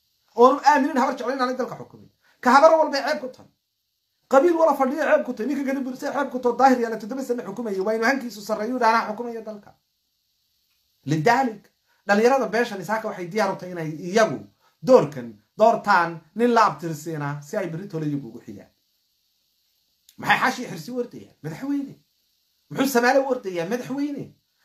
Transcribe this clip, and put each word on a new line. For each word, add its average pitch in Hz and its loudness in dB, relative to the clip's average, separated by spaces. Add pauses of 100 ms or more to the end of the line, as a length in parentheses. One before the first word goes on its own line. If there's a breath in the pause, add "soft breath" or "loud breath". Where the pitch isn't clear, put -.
(360)
Oonu 262 6
aaminin 285 4
habar 269 0
jeclay 247 -6
inaanay 254 -2
dalka - -6
xukumin. - -20 (300)
Ka 247 2
habar 285 8
walbay 277 0
ceeb 294 -2
ku 254 -10
tahay. - -20 (800)
Qabiil 330 4
wala 320 4
fadhiyo 269 -2
ceeb 262 2
ku 247 -4
tahay. 220 -6
Ninka 285 -4
gada 269 -2
burisay 254 -8
ceeb 269 -4
ku 254 -8
tahay. 240 0
Daahir 254 6
yaala 226 -4
toddoba 214 -8
sano 240 -4
xukumaya. 202 -6
Waa 220 0
inuu 226 0
hankiisu 240 -2
sarreeyo, 220 -4
dhaanaa 226 2
xukumaya 226 -10
dalka. 214 -16 (1400)
Lidaalik, 214 0 (420)
dhalinyarada 226 4
beeshan 208 -2
isaaka 214 -6
waxay 185 -10
diyaar 190 -2
u - -10
tahay 180 -12
inay 160 -6 (180)
iyagu 180 0 (420)
doorkan 156 4 (300)
doortaan 202 2 (140)
nin 240 0
la 220 6
abtirsiinaa 151 -6
si - -12
ay 190 -4
berri 170 -10
tole 156 -6
iyagu 139 -4
ugu 117 -18
xigaan. 101 -18 (1500)
Maxay 147 0
xaashi 247 -2
xirsi 160 -12
u 247 -8
ordayaan? 113 -14
Madaxweyne. 269 -6 (760)
Muxuu 240 0
Samaale 247 2
u 269 0
ordayaa? 185 -4
Madaxweyne. 254 -6 (400)